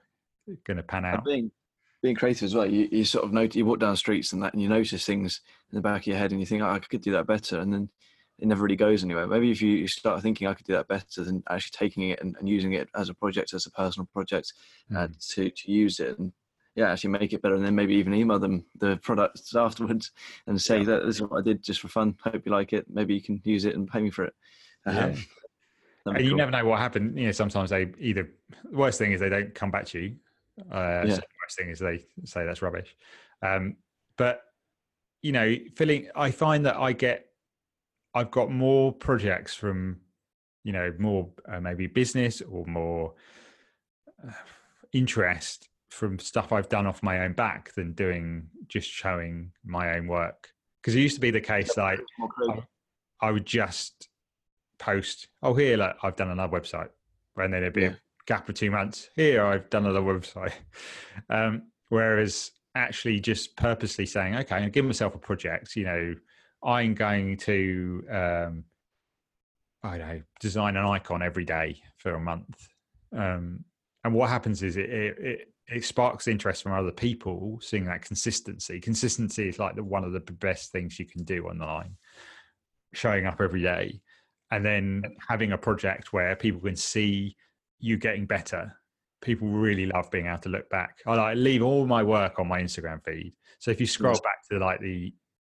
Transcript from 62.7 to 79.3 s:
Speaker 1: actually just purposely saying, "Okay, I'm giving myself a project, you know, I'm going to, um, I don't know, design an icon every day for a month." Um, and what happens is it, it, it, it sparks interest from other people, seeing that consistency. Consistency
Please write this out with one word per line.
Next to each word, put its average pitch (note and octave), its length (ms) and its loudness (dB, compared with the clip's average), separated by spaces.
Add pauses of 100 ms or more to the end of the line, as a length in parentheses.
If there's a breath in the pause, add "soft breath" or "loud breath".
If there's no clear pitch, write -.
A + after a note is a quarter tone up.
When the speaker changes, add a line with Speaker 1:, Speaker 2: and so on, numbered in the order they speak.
Speaker 1:
actually A#2 440 0
just - 380 -2
purposely A2+ 480 0
saying, F#2+ 320 -2
"Okay, C3+ 180 -2
I'm G2+ 160 0
giving C3+ 180 4
myself G#2 260 0
a - 40 -14
project, - 560 -6
you G#2 80 -2
know, E2+ 320 -2 (480 soft breath)
I'm A#2+ 300 2
going G2+ 440 0
to, F#2 720 -2
um, E2+ 560 -2 (1200)
I F#2 140 -6
don't D#2+ 100 -10
know, D#2+ 140 -10 (180)
design G#2 380 0
an G2 80 2
icon F#2+ 360 0
every E2 240 -2
day D#2+ 360 -2 (160)
for F2+ 160 -4
a E2+ 60 -4
month." E2+ 500 -8 (420)
Um, F2+ 540 -4 (400)
and A#2 80 2
what A#2 160 4
happens A2 340 0
is F2+ 140 -2
it, G2 120 -2
it, G#2 300 -4
it, - 340 -8 (140)
it A#2+ 160 -6
sparks B2 440 0
interest G#2 360 0
from G2 80 -4
other F#2+ 200 0
people, A2 720 -4
seeing G2+ 240 -4
that F2+ 160 -4
consistency. - 800 -6
Consistency A2 680 -2